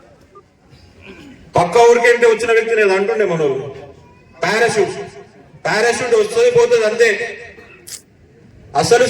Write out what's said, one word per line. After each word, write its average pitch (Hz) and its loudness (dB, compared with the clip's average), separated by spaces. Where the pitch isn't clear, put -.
పక్క 175 0
ఊరికెంటి 240 2
వచ్చిన 226 0
వ్యక్తి 226 0
లేదు 202 2
అంటుండే 202 -2
మనోళ్ళు. 143 -4
పారాషూట్, 208 -2
పారాషూట్ 233 -2
వస్తుంది 233 0
పోతుంది 233 2
అంతే. 220 2
అసలు 240 2